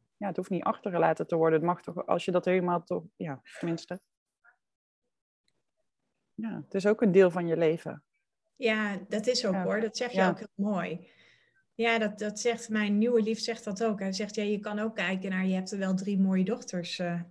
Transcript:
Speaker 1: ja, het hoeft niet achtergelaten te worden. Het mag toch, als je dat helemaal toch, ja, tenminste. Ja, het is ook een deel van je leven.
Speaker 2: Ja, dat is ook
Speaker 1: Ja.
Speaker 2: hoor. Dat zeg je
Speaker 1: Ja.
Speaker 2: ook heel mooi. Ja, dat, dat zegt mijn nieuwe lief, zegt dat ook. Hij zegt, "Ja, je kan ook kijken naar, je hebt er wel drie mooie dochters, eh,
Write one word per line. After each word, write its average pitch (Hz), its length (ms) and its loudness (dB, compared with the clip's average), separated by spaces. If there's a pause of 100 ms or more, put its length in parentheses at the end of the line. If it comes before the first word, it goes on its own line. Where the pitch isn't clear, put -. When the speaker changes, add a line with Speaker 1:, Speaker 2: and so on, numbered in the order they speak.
(180)
Speaker 1:
ja, 202 100 -6
het 180 100 -6
hoeft 185 120 -4
niet 175 140 -2
achtergelaten 165 640 0
te - 80 -2
worden. 160 240 4
Het 165 80 -2
mag 175 140 -2
toch, 175 240 -8
als 175 200 0
je 190 60 -2
dat 175 140 2
helemaal 175 380 0
toch, 175 200 -6 (120)
ja, 151 260 -8 (180)
tenminste. 170 400 -6 (2250)
Ja, 214 320 -8
het - 80 -20
is 190 140 0
ook 214 140 4
een 214 100 6
deel 185 200 10
van 175 160 -2
je 160 100 0
leven. 160 460 0 (520)
Speaker 2:
Ja, 214 420 0 (100)
dat 214 200 -2
is 240 180 0
ook 190 80 2
Speaker 1:
Ja. 185 100 0
Speaker 2:
hoor. 190 180 0
Dat 220 160 -4
zeg 247 140 -4
je 180 60 -4
Speaker 1:
Ja. 190 120 4
Speaker 2:
ook 175 100 -2
heel 214 160 -14
mooi. 180 540 -4 (640)
Ja, 226 260 2
dat, 208 200 -2
dat 214 200 -6
zegt 233 300 -2
mijn 208 280 2
nieuwe 226 240 4
lief, 220 180 0
zegt 226 240 -6
dat 208 200 -6
ook. 214 160 0
Hij 190 140 -4
zegt, 208 220 -6
"Ja, 214 80 -2
je 208 160 0
kan 208 200 -4
ook 220 160 -4
kijken 190 340 -2
naar, 190 160 0
je 190 80 2
hebt 185 180 -4
er 202 60 -6
wel 190 180 0
drie 190 240 0
mooie 190 240 4
dochters, 185 560 -4
eh, 175 320 -2